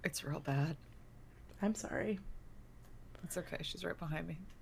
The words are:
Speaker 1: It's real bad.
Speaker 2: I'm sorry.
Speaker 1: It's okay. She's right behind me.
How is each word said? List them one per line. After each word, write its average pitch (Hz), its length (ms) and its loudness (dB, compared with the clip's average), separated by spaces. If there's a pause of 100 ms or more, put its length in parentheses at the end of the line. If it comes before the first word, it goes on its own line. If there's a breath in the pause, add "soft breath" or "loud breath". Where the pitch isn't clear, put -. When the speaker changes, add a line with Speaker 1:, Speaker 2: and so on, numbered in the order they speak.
Speaker 1:
It's - 200 4
real 143 160 2
bad. 143 360 6 (840)
Speaker 2:
I'm 214 120 6
sorry. - 440 2 (1040)
Speaker 1:
It's - 160 -2
okay. - 240 -2
She's 180 220 -2
right 170 140 0
behind 160 300 2
me. 160 100 -2 (240)